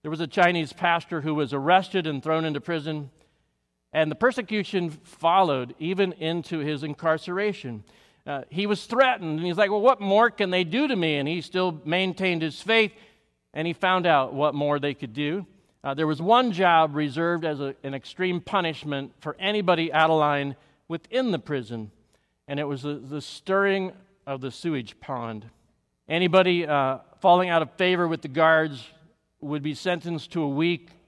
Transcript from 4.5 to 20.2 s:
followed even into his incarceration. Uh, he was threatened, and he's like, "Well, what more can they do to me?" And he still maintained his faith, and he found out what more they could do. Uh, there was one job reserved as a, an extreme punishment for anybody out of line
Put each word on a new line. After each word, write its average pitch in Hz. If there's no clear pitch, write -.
followed 156
even 185
into 165
his 147
incarceration. 160
Uh, 139
he 190
was 202
threatened, 226
and 170
he's 175
like, 202
"Well, 208
what 240
more 202
can 190
they 180
do 247
to 247
me?" 160
And 143
he 165
still 180
maintained 180
his 156
faith, 220
and 160
he 165
found 185
out 143
what 143
more 147
they 143
could 113
do. 147
Uh, 139
there 156
was 151
one 233
job 165
reserved 160
as 147
a, 139
an 139
extreme 180
punishment 147
for 151
anybody 180
out 160
of 160
line 143